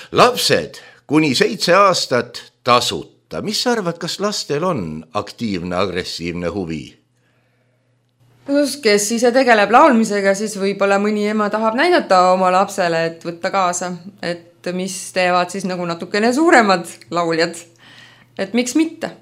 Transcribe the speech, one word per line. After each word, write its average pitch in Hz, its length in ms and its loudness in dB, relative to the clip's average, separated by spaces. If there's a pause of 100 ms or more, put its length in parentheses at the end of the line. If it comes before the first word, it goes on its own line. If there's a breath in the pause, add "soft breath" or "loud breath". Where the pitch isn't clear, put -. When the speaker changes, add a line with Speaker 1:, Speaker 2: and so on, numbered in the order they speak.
(120)
Speaker 1:
Lapsed 131 680 2 (240 loud breath)
kuni 151 300 2
seitse 202 380 0
aastat 165 680 0 (200)
tasuta. 104 800 -2
Mis - 220 -6
sa 240 100 0
arvad, 180 240 -4
kas - 240 -8
lastel 180 440 -4
on 151 180 -2 (300)
aktiivne, 95 640 -6
agressiivne 87 760 -4
huvi? 82 300 -6 (2000)
Speaker 2:
Kes 202 220 2 (100)
ise 233 160 2
tegeleb 220 400 4
laulmisega, 220 640 4
siis 202 240 -6
võib-olla 196 400 0
mõni 208 320 -2
ema 214 180 0
tahab 220 300 -2
näidata 196 540 4
oma 185 180 2
lapsele, 185 560 0
et 165 160 -10
võtta 170 300 -8
kaasa, 180 400 -2 (260)
et - 560 -10
mis 185 180 -6 (220)
teevad 180 380 2
siis 196 100 -8
nagu 180 240 -6
natukene 208 480 -2
suuremad 254 480 4 (240)
lauljad. 165 480 -2 (800 soft breath)
Et 196 180 -8
miks 247 220 -2
mitte? 311 460 -2